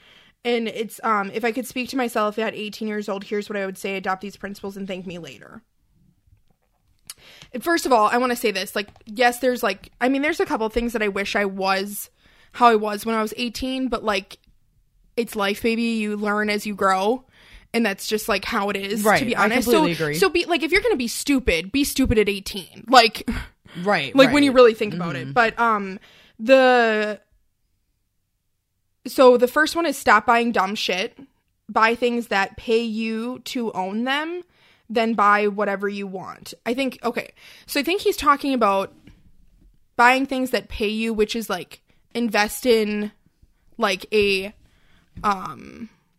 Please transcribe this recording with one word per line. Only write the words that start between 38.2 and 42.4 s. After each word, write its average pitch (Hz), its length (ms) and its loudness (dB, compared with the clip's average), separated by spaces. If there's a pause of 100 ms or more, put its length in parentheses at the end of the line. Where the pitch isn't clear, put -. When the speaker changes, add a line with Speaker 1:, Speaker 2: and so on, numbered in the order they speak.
Speaker 1:
about 202 400 0 (1000)
buying 254 300 6
things 254 240 -4
that 202 180 -2
pay 208 220 -4
you, 220 240 -2
which 214 200 0
is, 233 160 -6
like, 180 320 -8 (320)
invest 214 520 -2